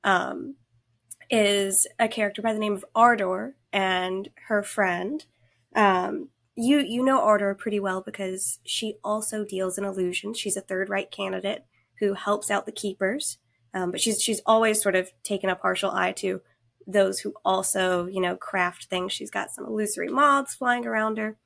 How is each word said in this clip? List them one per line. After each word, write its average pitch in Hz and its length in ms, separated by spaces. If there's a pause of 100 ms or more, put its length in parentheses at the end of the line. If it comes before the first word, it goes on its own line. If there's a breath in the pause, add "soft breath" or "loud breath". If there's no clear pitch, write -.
um, 185 520 (760)
is 202 560 (120)
a 226 100
character 214 340
by 220 120
the 214 40
name 208 140
of 196 120 (100)
Ardor 220 600 (180)
and 190 580 (160)
her 208 160
friend. 196 640 (520)
Um, 196 540 (260)
you, 247 220
you 247 260
know 269 160
Ardor 202 340
pretty 208 240
well 190 220
because 190 640
she 214 300 (100)
also 214 400
deals 185 320
in 196 80
illusions. 196 540
She's 202 180
a 196 60
third 190 260
right 196 220
candidate 190 560 (340)
who 202 140
helps 208 360
out 202 140
the 214 80
keepers. 202 640 (380)
Um, 180 160
but 196 100
she's, 214 220
she's 220 240
always 220 340
sort 185 160
of 185 140 (120)
taken 196 280
a 185 60
partial 190 340
eye 185 220
to 185 280 (500)
those 196 300
who 208 140 (100)
also, 190 600
you 190 120
know, 180 160
craft 180 520
things. 180 260
She's 214 180
got 196 200
some - 160
illusory 214 420
moths 277 460
flying 240 320
around 220 320
her. 220 280